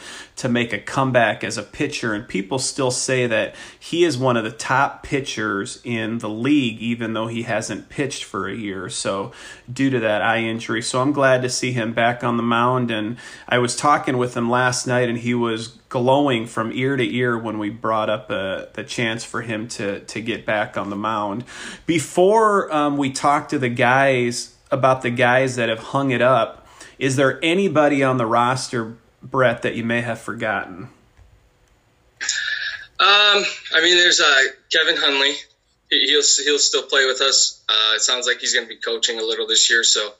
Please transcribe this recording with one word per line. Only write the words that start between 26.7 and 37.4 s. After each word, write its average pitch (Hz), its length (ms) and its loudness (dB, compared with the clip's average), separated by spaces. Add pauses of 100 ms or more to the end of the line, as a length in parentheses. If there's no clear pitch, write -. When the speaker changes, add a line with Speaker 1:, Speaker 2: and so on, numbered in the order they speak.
Speaker 1:
is 131 180 0
there 135 260 4
anybody 156 600 4
on 131 160 2
the 117 80 0
roster, 117 720 0 (240)
Brett, 127 400 2
that 113 140 -2
you 113 60 -4
may 117 200 0
have 113 180 -6
forgotten? 104 720 -6 (1300)
Speaker 2:
Um, - 80 -6 (720)
I 202 840 2
mean, 175 140 4
there's, 175 240 4
uh, 143 220 4 (280)
Kevin 160 260 2
Hunley. 143 360 0 (560)
He, 143 200 2
he'll, 147 140 4 (220)
he'll 147 140 2
still 139 240 0
play 135 240 2
with 131 160 -2
us. - 440 2